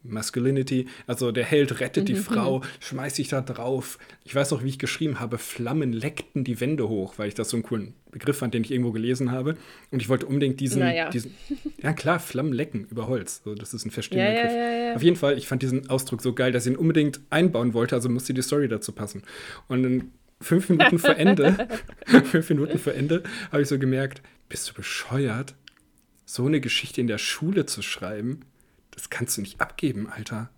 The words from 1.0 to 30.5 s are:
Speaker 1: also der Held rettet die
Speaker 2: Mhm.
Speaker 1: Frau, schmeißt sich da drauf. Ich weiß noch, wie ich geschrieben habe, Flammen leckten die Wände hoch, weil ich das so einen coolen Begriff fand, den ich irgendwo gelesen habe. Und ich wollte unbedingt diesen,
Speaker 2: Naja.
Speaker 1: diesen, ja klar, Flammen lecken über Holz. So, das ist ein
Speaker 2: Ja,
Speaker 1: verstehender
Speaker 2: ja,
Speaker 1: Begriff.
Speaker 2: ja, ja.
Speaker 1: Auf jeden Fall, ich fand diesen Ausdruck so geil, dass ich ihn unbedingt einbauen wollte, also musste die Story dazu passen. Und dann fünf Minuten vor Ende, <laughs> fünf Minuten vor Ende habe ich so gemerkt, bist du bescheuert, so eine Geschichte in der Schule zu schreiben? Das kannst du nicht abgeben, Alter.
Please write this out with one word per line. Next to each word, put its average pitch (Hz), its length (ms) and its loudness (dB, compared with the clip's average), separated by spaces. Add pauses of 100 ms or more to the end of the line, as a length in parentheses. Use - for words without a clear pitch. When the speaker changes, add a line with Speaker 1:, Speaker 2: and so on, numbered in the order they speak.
Speaker 1:
also 120 240 -2
der 120 120 0
Held 135 360 2
rettet 135 260 0
die 196 60 0
Speaker 2:
Mhm. 190 60 0
Speaker 1:
Frau, 135 440 0 (160)
schmeißt 131 380 -6
sich 135 100 -2
da 139 140 -2
drauf. 127 580 -4 (240)
Ich - 140 -18
weiß 139 160 2
noch, 117 100 0
wie 131 60 -2
ich 131 100 -6
geschrieben 143 400 -2
habe, 120 180 -4
Flammen 127 560 -2
leckten 123 520 -4
die 117 160 -2
Wände 127 280 0
hoch, 98 280 -2
weil 104 100 -4
ich 101 80 -6
das 113 160 -2
so 123 60 0
einen 113 80 0
coolen 110 300 -4 (180)
Begriff - 260 0
fand, 117 160 -2
den 117 80 2
ich 110 80 -4
irgendwo 123 220 0
gelesen 123 400 0
habe. 131 240 -2 (340)
Und 131 100 -2
ich 107 80 -6
wollte 127 180 2
unbedingt 139 340 0
diesen, 135 180 0
Speaker 2:
Naja. 143 320 2
Speaker 1:
diesen, 120 240 -6 (480)
ja 151 100 0
klar, 165 280 0
Flammen 143 320 -4
lecken 120 360 -4
über 113 200 -6
Holz. 117 360 -4
So, 104 120 -8
das 98 180 -12
ist 110 100 -10
ein 117 40 -6
Speaker 2:
Ja, 107 60 -10
Speaker 1:
verstehender 185 360 0
Speaker 2:
ja, 220 120 0
Speaker 1:
Begriff. 233 100 0
Speaker 2:
ja, 240 180 -2 (200)
ja. 233 40 -4
Speaker 1:
Auf 233 80 -2
jeden 175 140 6
Fall, 143 220 2
ich 117 100 -10
fand 131 140 -2
diesen 131 280 -2
Ausdruck 131 320 -2
so 127 120 0
geil, 127 180 2
dass 120 140 0
ich 127 80 2
ihn - 40 -4
unbedingt 151 400 2 (120)
einbauen 135 440 4
wollte, 120 220 2
also 123 120 0
musste 123 240 0
die 127 100 0
Story 147 260 2
dazu 110 240 -4
passen. 101 300 -8 (440)
Und 127 160 2
dann 127 300 0 (280)
fünf - 280 4
Minuten 180 320 6
vor - 160 6
Ende, 190 500 6 (300)
<laughs> - 100 -14 (240)
fünf 160 180 2
Minuten 147 300 2
vor - 140 0
Ende 156 320 0 (260)
habe 147 120 4
ich 139 60 2
so 143 80 2
gemerkt, 135 460 0 (260)
bist - 220 -8
du - 40 -20
bescheuert, 127 840 -4 (680)
so - 220 -2
eine 147 140 4
Geschichte - 400 -2
in 120 80 2
der 104 100 -2
Schule 170 480 -2
zu - 160 -6
schreiben? 107 600 -6 (500)
Das - 180 -14
kannst - 260 -4
du - 60 -6
nicht - 180 -12
abgeben, 110 480 -4
Alter. 110 500 -8